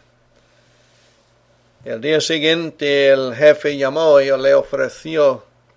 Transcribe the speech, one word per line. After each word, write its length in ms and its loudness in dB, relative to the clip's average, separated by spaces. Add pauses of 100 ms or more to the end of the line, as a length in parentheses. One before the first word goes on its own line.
(1900)
El 160 -10
día 180 -2
siguiente 920 -2
el 260 0
jefe 420 2
llamó 420 2
y 160 0
le 200 2
ofreció 880 -4 (340)